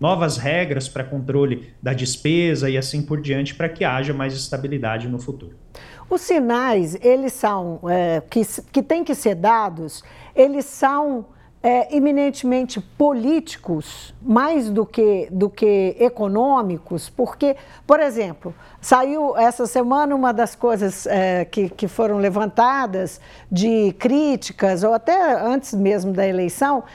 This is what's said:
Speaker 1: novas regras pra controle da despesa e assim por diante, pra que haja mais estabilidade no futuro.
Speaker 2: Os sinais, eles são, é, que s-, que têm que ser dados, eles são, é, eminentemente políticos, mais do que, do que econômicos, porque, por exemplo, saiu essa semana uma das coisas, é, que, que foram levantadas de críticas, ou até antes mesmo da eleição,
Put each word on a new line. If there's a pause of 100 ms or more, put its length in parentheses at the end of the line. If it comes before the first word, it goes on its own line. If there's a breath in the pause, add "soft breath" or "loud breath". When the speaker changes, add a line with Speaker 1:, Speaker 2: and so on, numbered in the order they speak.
Speaker 1:
novas
regras
pra
controle (140)
da
despesa
e
assim
por
diante,
pra
que
haja
mais
estabilidade
no
futuro. (540 loud breath)
Speaker 2:
Os
sinais,
eles
são,
é,
que
s-, (100)
que
têm
que
ser
dados, (320 loud breath)
eles
são, (360 soft breath)
é,
eminentemente
políticos,
mais
do
que,
do
que
econômicos,
porque, (300 loud breath)
por
exemplo, (260 loud breath)
saiu
essa
semana
uma
das
coisas,
é,
que,
que
foram
levantadas (320 loud breath)
de
críticas,
ou
até
antes
mesmo
da
eleição, (100 loud breath)